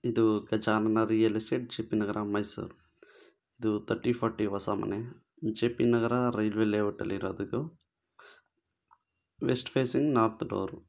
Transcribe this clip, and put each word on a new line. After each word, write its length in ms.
ಇದು 140
ಗಜಾನನ 500
ರಿಯಲ್ 300
ಎಸ್ಟೇಟ್, 340
ಜೆ 140
ಪಿ 100
ನಗರ, 220
ಮೈಸೂರು. 420
ಇದು 120
ತರ್ಟಿ 320
ಫಾರ್ಟಿ 240
ಹೊಸ 140
ಮನೆ, 180
ಜೆ 180
ಪಿ 140
ನಗರ 240
ರೈಲ್ವೆ 340
ಲೇಔಟಲ್ಲಿ 480
ಇರೋದು 280
ಇದು. 120
ವೆಸ್ಟ್ 240
ಫೇಸಿಂಗ್ 440
ನಾರ್ತ್ 240
ಡೋರು. 260